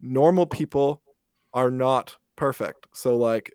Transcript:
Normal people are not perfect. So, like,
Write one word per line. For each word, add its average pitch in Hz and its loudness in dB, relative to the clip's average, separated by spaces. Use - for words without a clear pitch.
Normal 156 2
people 147 -2
are 127 2
not 127 -2
perfect. 131 -6
So, 123 -2
like, 113 -2